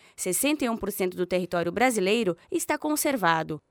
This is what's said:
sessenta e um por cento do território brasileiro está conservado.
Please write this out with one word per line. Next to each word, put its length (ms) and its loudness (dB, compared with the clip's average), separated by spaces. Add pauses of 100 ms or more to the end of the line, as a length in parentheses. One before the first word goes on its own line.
(160)
sessenta 480 0
e 60 0
um 40 -2
por 160 -4
cento 240 -2
do 120 -2
território 440 0
brasileiro 640 2 (160)
está 280 -2
conservado. 840 0 (100)